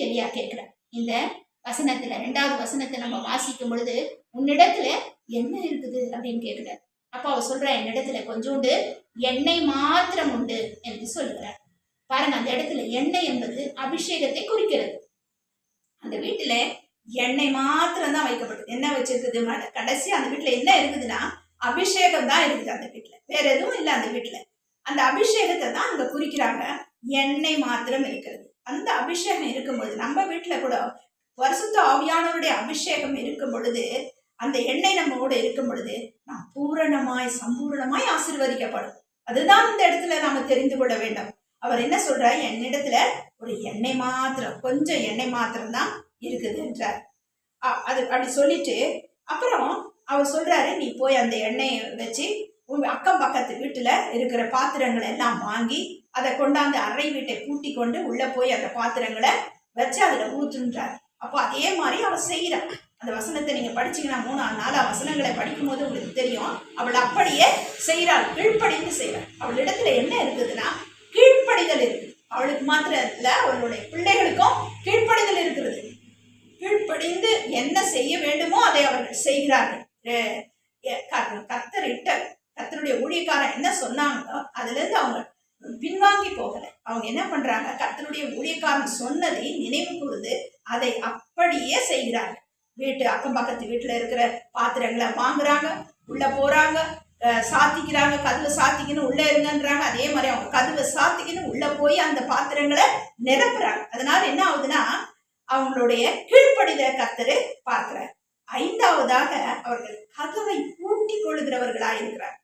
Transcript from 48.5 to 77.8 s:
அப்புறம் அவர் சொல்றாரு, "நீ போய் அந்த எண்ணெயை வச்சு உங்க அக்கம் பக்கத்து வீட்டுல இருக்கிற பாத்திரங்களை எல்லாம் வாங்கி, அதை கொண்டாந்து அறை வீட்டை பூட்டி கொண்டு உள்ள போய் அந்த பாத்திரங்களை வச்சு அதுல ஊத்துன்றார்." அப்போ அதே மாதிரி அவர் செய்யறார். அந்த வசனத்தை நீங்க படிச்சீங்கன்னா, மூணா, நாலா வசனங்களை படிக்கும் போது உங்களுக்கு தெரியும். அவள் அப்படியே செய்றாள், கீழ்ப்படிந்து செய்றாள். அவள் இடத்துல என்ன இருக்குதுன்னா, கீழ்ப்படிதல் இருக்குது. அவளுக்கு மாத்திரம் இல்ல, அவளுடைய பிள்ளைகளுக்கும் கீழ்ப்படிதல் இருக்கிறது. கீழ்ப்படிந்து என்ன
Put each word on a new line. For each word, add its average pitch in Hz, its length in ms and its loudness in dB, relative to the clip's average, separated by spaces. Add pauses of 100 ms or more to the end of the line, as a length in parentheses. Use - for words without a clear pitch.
அப்புறம் - 720 -2 (120)
அவர் 285 200 2
சொல்றாரு, 330 520 2
"நீ 240 200 -4
போய் 269 180 4
அந்த 233 200 4
எண்ணெயை 226 600 -2
வச்சு 233 580 -6 (120)
உங்க 269 240 0
அக்கம் 370 300 2
பக்கத்து 254 360 0
வீட்டுல 247 580 0
இருக்கிற 233 340 0
பாத்திரங்களை 254 600 0
எல்லாம் 247 320 0
வாங்கி, 233 720 -4
அதை 254 200 0
கொண்டாந்து 285 420 4
அறை 285 380 0
வீட்டை 254 240 -4
பூட்டி 285 380 -8
கொண்டு 247 320 -2
உள்ள 254 220 -2
போய் 254 240 0
அந்த - 160 -2
பாத்திரங்களை 233 640 -2 (440)
வச்சு 254 300 0
அதுல 220 220 2
ஊத்துன்றார்." 247 800 -6 (140)
அப்போ 247 240 -2
அதே 302 340 0
மாதிரி 285 280 0
அவர் - 160 0
செய்யறார். 349 520 -2 (260)
அந்த 240 160 -8
வசனத்தை 269 480 -4
நீங்க 233 220 -4
படிச்சீங்கன்னா, 269 440 -4
மூணா, 269 180 -2 (100)
நாலா 262 300 0
வசனங்களை 285 460 -2
படிக்கும் 285 360 -4
போது 269 180 -2
உங்களுக்கு - 280 -6
தெரியும். 247 600 -4
அவள் 240 180 -2
அப்படியே 277 520 4 (420)
செய்றாள், 330 460 2
கீழ்ப்படிந்து 381 580 2
செய்றாள். - 340 -4 (140)
அவள் 247 240 -2
இடத்துல - 200 0
என்ன 240 400 2
இருக்குதுன்னா, 233 420 -2 (480)
கீழ்ப்படிதல் 440 680 8
இருக்குது. - 320 -2 (140)
அவளுக்கு 269 380 -2
மாத்திரம் 302 500 2
இல்ல, 247 180 2
அவளுடைய 240 580 0
பிள்ளைகளுக்கும் - 760 4 (180)
கீழ்ப்படிதல் 427 540 4
இருக்கிறது. 277 440 -2 (760)
கீழ்ப்படிந்து 381 920 0
என்ன 285 360 2